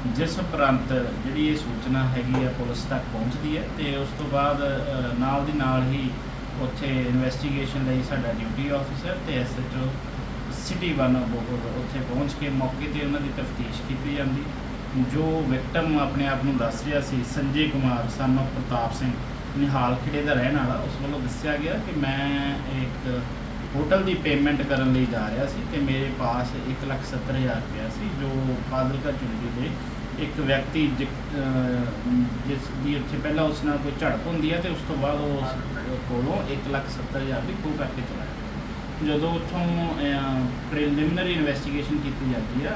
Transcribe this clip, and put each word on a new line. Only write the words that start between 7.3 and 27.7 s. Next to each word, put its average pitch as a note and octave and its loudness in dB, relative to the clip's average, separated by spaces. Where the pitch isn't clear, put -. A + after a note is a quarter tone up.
ਲਈ B2+ 2
ਸਾਡਾ B2 0
ਡਿਊਟੀ A2+ -2
ਆਫੀਸਰ C#3 -2
ਤੇ - -2
ਐਸ B2 0
ਐਚ B2+ -2
ਓ C3 0
ਸਿਟੀ E3+ 0
ਵਨ C3 4
ਬੋਹਰ A#2 0
ਉੱਥੇ C3 -4
ਪਹੁੰਚ B2+ 0
ਕੇ D3 -2
ਮੌਕੇ C3 0
'ਤੇ D3 -2
ਉਹਨਾਂ C#3+ 0
ਦੀ C#3+ -2
ਤਫਤੀਸ਼ B2 -4
ਕੀਤੀ C3+ -2
ਜਾਂਦੀ। C#3 0
ਜੋ D#3+ 2
ਵਿਕਟਮ D3 2
ਆਪਣੇ C#3 2
ਆਪ C3 2
ਨੂੰ C#3 4
ਦੱਸ A#2 0
ਰਿਹਾ D3 2
ਸੀ, C3+ -2
ਸੰਜੇ C#3+ 4
ਕੁਮਾਰ B2+ 2
son B2+ 2
of C3 6
ਪ੍ਰਤਾਪ B2 0
ਸਿੰਘ, B2+ 0
ਨਿਹਾਲ C3+ 4
ਖੇੜੇ C#3+ 0
ਦਾ D3 4
ਰਹਿਣ C3 4
ਵਾਲਾ, B2+ 2
ਉਸ - -2
ਵੱਲੋਂ C#3 -2
ਦੱਸਿਆ D3 0
ਗਿਆ D#3 0
ਕਿ - -2
ਮੈਂ C#3 0
ਇੱਕ B2 -2
ਹੋਟਲ D#3 4
ਦੀ F#3+ 2
ਪੇਮੈਂਟ C#3+ 4
ਕਰਨ C3 4
ਲਈ B2+ 6
ਜਾ A2 -2
ਰਿਹਾ C3 0
ਸੀ - -4
ਤੇ D3+ 0
ਮੇਰੇ C3+ 2
ਪਾਸ B2 0
ਇੱਕ C3 -4
ਲੱਖ C3+ -2
ਸੱਤਰ C3 -2
ਹਜ਼ਾਰ B2+ 2
ਰੁਪਇਆ - -4